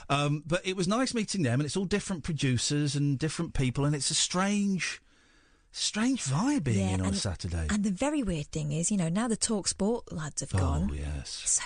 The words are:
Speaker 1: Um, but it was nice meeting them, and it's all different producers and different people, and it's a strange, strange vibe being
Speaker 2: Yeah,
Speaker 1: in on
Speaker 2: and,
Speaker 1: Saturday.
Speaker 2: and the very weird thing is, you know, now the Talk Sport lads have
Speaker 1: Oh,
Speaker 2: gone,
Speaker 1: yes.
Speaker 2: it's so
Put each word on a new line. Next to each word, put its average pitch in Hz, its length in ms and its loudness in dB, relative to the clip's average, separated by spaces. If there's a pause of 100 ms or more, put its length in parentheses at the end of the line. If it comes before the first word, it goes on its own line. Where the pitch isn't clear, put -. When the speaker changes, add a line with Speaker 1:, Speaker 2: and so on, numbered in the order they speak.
Speaker 1:
Um, 147 380 2
but 175 180 0
it 185 120 -2
was 175 100 0
nice 240 260 2
meeting 196 300 0
them, 120 160 2
and 151 60 2
it's 139 120 -2
all 196 80 2
different 190 380 -2
producers 143 720 2
and 143 240 2
different 160 340 -2
people, 135 320 2
and 147 80 4
it's 139 160 0
a 156 60 0
strange, 196 880 0 (680)
strange 240 520 0
vibe 190 400 2
being 101 240 2
Speaker 2:
Yeah, 95 80 2
Speaker 1:
in 92 60 0
on 92 60 2
Speaker 2:
and, 98 100 0
Speaker 1:
Saturday. 85 520 -2
Speaker 2:
and 208 140 2
the 214 80 2
very 285 320 0
weird 170 240 -2
thing 151 240 -4
is, 165 180 0
you 208 80 2
know, 165 120 2
now 214 180 0
the 220 100 2
Talk 214 300 -2
Sport 220 460 -2
lads 156 260 -6
have - 160 -6
Speaker 1:
Oh, 92 40 2
Speaker 2:
gone, 78 360 2
Speaker 1:
yes. 73 480 -6
Speaker 2:
it's - 80 -2
so - 140 2